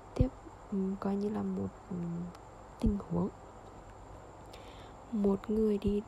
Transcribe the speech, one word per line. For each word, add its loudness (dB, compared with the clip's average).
tiếp, 6
ừm, 2
coi 2
như 2
là 0
một, 0
ừm, -2
tình 6
huống. 4
Một 4
người 6
đi 4